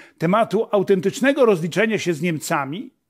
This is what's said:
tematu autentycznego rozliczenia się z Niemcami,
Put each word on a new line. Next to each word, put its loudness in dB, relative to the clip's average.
tematu 0
autentycznego 2
rozliczenia 2
się -2
z -8
Niemcami, -4